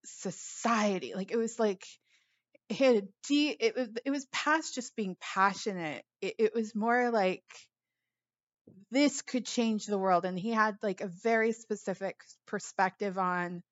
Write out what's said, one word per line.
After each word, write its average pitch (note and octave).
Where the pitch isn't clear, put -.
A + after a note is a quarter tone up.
society. G3+
Like, F#3+
it A#3
was A3+
like, G3+
he A3+
had B3+
a G3+
de-, D4
it A3
was, B3
it C4+
was C#4
past D#4
just -
being F#3+
passionate. F#3+
It, F#3+
it G#3+
was A3
more A#3+
like, F#3+
this C#4
could -
change A3+
the G3+
world. F#3
And F3+
he A3
had, G#3+
like, G3
a F#3+
very A3+
specific G3
perspective F#3+
on F3+